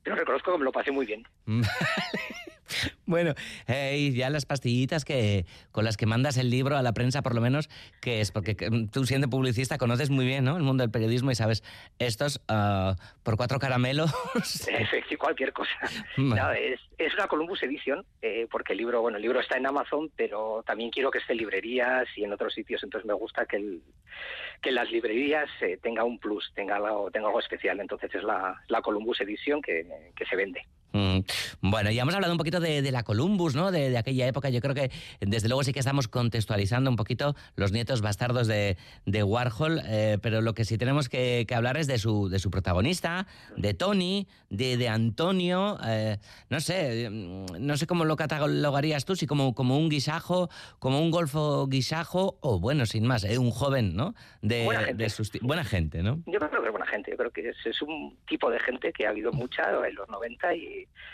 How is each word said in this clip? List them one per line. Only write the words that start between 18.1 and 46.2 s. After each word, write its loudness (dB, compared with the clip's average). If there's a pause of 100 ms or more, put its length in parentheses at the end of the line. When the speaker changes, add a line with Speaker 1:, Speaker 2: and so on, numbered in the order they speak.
Speaker 1:
eh, -2
porque -2
el -2
libro, 0
bueno, 2
el -6
libro 2
está -2
en 0
Amazon, -2
pero -2
también -4
quiero 0
que 0
esté -4
en 0
librerías 0 (100)
y -4
en -2
otros -2
sitios, -6
entonces -8
me 0
gusta -4
que -4
el, -6 (800)
que -2
las 0
librerías, 0 (140)
eh, -2
tenga 0
un -2
plus, -4
tenga -4
algo, -2
tenga -2
algo 2
especial, -2
entonces -8
es -4
la, -2
la 0
Columbus -2
Edition -2
que, -6
que -8
se -2
vende. -2 (320)
Speaker 2:
Mm, 2 (420)
bueno, 2
ya 2
hemos 2
hablado 2
un 2
poquito 0
de, 2
de 0
la 0
Columbus, 2
¿no? 2
De, 2
de 2
aquella 0
época. 0
Yo 2
creo 0
que, 0 (300)
desde 2
luego, 2
sí 0
que -2
estamos 2
contextualizando 2
un 4
poquito 0 (200)
los 2
nietos 0
bastardos 2
de, 2 (260)
de 2
Warhol, 2
eh, 2
pero 2
lo 2
que 0
sí 0
tenemos 2
que, 2
que -4
hablar 2
es 0
de 0
su, 2
de 2
su 0
protagonista, 2 (320)
de 0
Tony, 2 (200)
de, 0
de 2
Antonio, 2 (100)
eh, 0 (320)